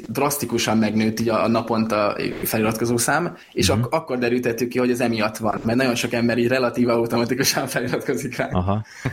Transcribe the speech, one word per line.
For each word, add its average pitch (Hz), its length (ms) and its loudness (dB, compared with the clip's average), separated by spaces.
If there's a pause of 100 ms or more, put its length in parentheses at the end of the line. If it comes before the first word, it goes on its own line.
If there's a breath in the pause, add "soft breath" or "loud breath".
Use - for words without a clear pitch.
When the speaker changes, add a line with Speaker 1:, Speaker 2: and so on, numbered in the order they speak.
Speaker 1:
drasztikusan 117 680 0
megnőtt, 110 420 2
így 117 100 0
a, 107 140 2
a 104 40 2
naponta 110 680 2 (280)
feliratkozó 113 540 0
szám, 160 400 0 (140 loud breath)
és - 200 2
Speaker 2:
Mhm. 110 100 2
Speaker 1:
ak-, 127 120 -2
akkor 160 240 -2
derültettük 120 520 0
ki, 127 100 -2
hogy 123 120 2
ez 120 100 0
emiatt 110 360 0
van, 107 260 -2
mert 113 140 0
nagyon 131 180 2
sok 117 180 -4
ember 117 240 2
így 120 100 2
relatív 123 420 2
automatikusan 120 800 0
feliratkozik 127 680 -4
rá. 151 160 -2
Speaker 2:
Aha. 98 340 0 (280 loud breath)